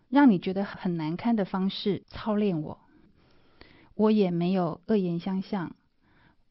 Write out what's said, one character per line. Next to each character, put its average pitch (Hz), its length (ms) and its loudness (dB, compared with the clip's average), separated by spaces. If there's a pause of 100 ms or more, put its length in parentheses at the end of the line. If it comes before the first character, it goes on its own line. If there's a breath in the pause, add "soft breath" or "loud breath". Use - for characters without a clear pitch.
让 277 200 8
你 190 80 6
觉 185 160 -4
得 196 120 -4
很 175 320 -4
难 160 180 -4
堪 233 220 0
的 196 80 0
方 190 240 -2
式 - 380 -4
操 - 280 -6
练 202 260 0
我， - 160 -10 (1200 soft breath)
我 214 160 2
也 202 200 2
没 175 200 0
有 175 360 -2
恶 220 100 2
言 175 200 -2
相 190 240 -4
向。 180 360 -8 (720 soft breath)